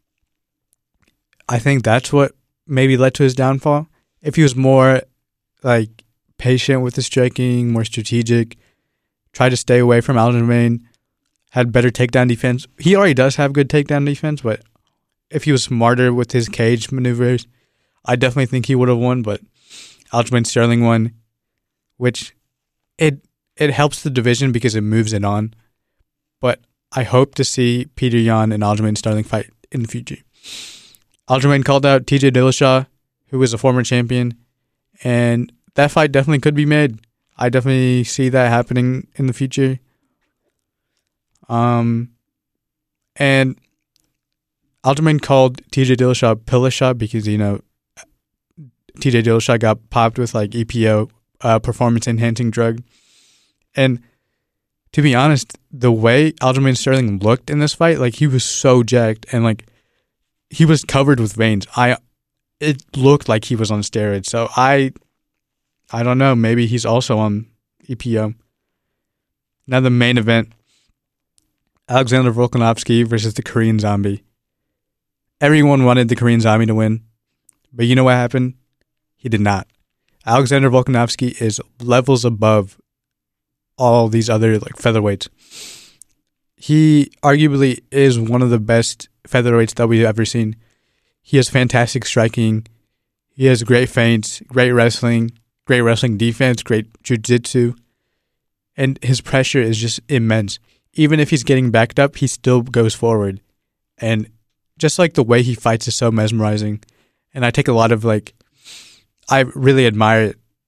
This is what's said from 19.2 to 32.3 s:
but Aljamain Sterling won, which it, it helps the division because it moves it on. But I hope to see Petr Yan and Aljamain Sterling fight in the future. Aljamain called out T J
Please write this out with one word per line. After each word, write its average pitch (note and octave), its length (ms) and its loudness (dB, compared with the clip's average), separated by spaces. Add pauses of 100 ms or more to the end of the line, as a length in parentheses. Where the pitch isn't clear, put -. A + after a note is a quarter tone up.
but G#2 180 -8 (720)
Aljamain A#2 340 0
Sterling A#2 360 0
won, A2+ 300 0 (840)
which B2 380 -6 (640)
it, D3+ 220 -2 (360)
it D3+ 140 -2
helps D3 320 -2
the D3+ 80 -6
division B2 400 0
because A#2 240 -2
it A2 60 -4
moves A2 320 -2
it G2+ 120 -4
on. G#2+ 300 -4 (840)
But B2 200 -2 (300)
I C3 140 -4
hope C3 320 0
to C3 80 -2
see B2 500 -2
Petr A#2 300 0
Yan A2 260 0
and G#2 140 -2
Aljamain G#2+ 340 -2
Sterling G#2+ 260 -4
fight - 260 -8 (200)
in B2+ 120 -6
the A2+ 60 -8
future. B2 300 -14 (1120)
Aljamain C3+ 360 2
called C#3 220 2
out C3+ 200 2
T C#3 120 2
J C3+ 140 2